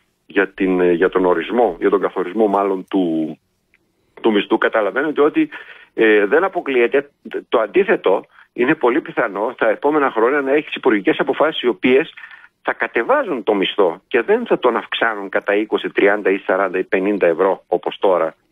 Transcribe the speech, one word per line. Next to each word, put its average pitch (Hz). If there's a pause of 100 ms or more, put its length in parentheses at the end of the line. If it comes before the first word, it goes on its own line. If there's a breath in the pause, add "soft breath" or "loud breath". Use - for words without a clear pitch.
(260)
για 98
την, 92
ε, 87
για 87
τον 92
ορισμό, 90
για -
τον 98
καθορισμό 92
μάλλον 98
του, 82 (840)
του 113
μισθού, 104
καταλαβαίνετε 117
ότι, 151 (440 loud breath)
ε, 107
δεν 143
αποκλείεται. 139 (400)
Το 123
αντίθετο 131 (280 soft breath)
είναι 123
πολύ 127
πιθανό 117
στα 113
επόμενα 143
χρόνια 127
να 135
έχεις 147
υπουργικές 180
αποφάσεις 151
οι 123
οποίες 127 (480 loud breath)
θα 131
κατεβάζουν 139
το 107
μισθό 92
και 117
δεν 220
θα 185
τον 120
αυξάνουν 101
κατά 101
είκοσι, 101
τριάντα 101
ή 98
σαράντα 95
ή 92
πενήντα 95
ευρώ 87
όπως -
τώρα. 82 (160)